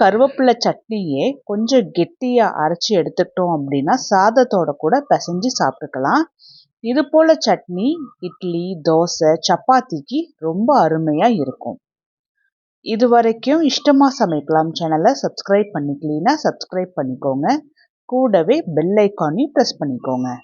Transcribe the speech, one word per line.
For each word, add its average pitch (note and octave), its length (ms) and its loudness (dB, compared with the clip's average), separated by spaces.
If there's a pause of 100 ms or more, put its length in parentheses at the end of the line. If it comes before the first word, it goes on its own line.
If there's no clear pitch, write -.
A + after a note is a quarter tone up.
கருவேப்பிலை B3+ 540 4 (100)
சட்னியே F3+ 640 -4 (240)
கொஞ்சம் A3+ 360 0 (100)
கெட்டியா A#3 500 0 (160)
அரைச்சு E3+ 280 -4 (100)
எடுத்துக்கிட்டோம் F3 540 -2
அப்படின்னா C#3+ 480 -2
சாதத்தோட G3 800 2
கூட D#3+ 180 2 (120)
பிசைஞ்சு F3+ 480 -2
சாப்பிட்டுக்கலாம். D3+ 680 -2 (580)
இது B3 200 -2 (100)
போல D#4+ 240 4 (100)
சட்னி F3+ 400 -2 (420)
இட்லி, F3 360 -6 (240)
தோசை, D#3+ 420 2 (180)
சப்பாத்திக்கு A#3+ 720 0 (260)
ரொம்ப G#3+ 220 -2 (140)
அருமையா D#3+ 460 0 (140)
இருக்கும். B2 360 -10 (1040)
இது A3+ 260 0
வரைக்கும் A#3 560 2
இஷ்டமா C#4 460 4
சமைக்கலாம் D#3+ 640 0
சேனலை D#3+ 420 2
சப்ஸ்கிரைப் G3+ 560 -2
பண்ணிக்கலனா D3+ 560 -2 (100)
சப்ஸ்கிரைப் F#3 560 -4
பண்ணிக்கோங்க. C3+ 480 -4 (640)
கூடவே A3+ 460 2 (200)
பெல் F#3 280 2
ஐகானையும் G3+ 500 -2
பிரஸ் - 240 0
பண்ணிக்கோங்க. B2+ 520 -6 (140)